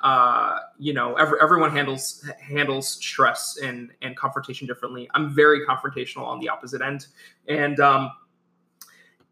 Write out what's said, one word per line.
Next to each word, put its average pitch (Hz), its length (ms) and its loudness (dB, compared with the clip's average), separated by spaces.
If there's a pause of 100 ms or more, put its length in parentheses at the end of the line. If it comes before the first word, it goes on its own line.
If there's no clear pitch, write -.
Uh, 123 580 2 (180)
you 143 160 -4
know, 123 220 -2
ev-, 151 260 4
everyone 156 300 6
handles, 135 520 -4 (160)
handles 143 480 -2
stress - 760 -2
and, 123 280 -8 (140)
and 127 120 -10
confrontation 135 520 -8
differently. 123 480 -10
I'm 147 180 -2
very 147 320 6
confrontational 135 600 -6
on 127 120 -8
the 127 80 -6
opposite 123 340 -8
end. 139 260 -6 (420)
And, 147 320 0
um, 135 300 4 (1200)